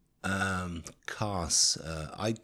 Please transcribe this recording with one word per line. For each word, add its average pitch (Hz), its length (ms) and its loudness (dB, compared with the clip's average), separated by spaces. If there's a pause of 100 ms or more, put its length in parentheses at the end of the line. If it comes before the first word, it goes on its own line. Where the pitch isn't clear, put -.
(240)
um, 92 600 0 (220)
cars. 92 720 2
Uh, 80 400 -6
I 110 160 2 (100)